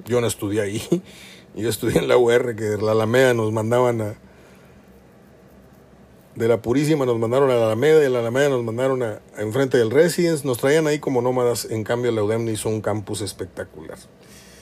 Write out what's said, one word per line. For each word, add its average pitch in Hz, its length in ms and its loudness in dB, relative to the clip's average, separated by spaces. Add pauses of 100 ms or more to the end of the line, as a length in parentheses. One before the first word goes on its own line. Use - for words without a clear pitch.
Yo 123 160 0
no 117 60 -2
estudié 104 340 -4
ahí. 104 280 -6
<laughs> - 680 -8
Yo 117 140 -4
estudié 113 300 -2
en 143 80 0
la 123 100 4
U 120 140 4
R, 120 240 2
que 107 80 -6
de 104 180 -2
la 107 100 0
Alameda 117 420 4
nos 110 180 0
mandaban 117 500 0
a, 107 140 -8 (2250)
de 113 140 0
la 113 120 2
Purísima 143 440 0
nos 120 120 0
mandaron 123 320 2
a 127 60 2
la 113 120 2
Alameda, 139 320 4
y 151 40 6
de 135 60 2
la 123 100 0
Alameda 123 300 0
nos 123 140 0
mandaron 123 400 -2
a, 107 180 -6 (160)
a 117 40 -10
enfrente 123 360 0
del 113 140 2
Residence. 160 540 2
Nos 127 120 -2
traían 151 300 2
ahí 151 120 0
como 135 220 -2
nómadas. 123 480 -2
En 110 160 -4
cambio, 120 260 -2
la 110 120 -2
udem 113 260 -2
hizo 110 180 -6
un 110 140 -4
campus 104 400 -6
espectacular. 90 760 -12 (640)